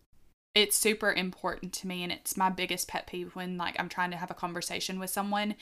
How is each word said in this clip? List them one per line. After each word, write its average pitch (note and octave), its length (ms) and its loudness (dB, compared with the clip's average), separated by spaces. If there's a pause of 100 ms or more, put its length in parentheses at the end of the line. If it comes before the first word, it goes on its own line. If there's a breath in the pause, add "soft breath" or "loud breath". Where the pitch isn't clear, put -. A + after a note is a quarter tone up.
(560)
it's G#3 200 6
super G#3+ 360 4
important F3+ 600 -2
to - 140 -6
me, F3+ 160 -4
and F3 80 -4
it's - 240 -6
my F#3+ 140 6
biggest F3+ 380 0
pet - 200 -4
peeve F3 280 -8
when, F3+ 220 -4
like, F3 220 -2
I'm F3 100 0
trying F3+ 220 0
to E3+ 60 -4
have F3 140 -6
a - 40 -10
conversation F3 640 -4
with F#3 120 -4
someone G#3 500 0